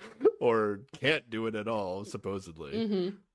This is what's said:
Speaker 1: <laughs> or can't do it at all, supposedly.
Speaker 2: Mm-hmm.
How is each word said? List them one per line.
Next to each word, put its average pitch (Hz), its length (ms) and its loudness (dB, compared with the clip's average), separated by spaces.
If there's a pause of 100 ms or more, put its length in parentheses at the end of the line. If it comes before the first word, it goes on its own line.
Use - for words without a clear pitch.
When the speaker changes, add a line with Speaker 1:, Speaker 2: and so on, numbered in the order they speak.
Speaker 1:
<laughs> 392 360 2
or 107 400 4 (120)
can't 143 360 0
do 113 180 -2
it 110 80 -2
at 107 120 -4
all, 101 380 -2
supposedly. 95 800 -6
Speaker 2:
Mm-hmm. 196 340 -2 (160)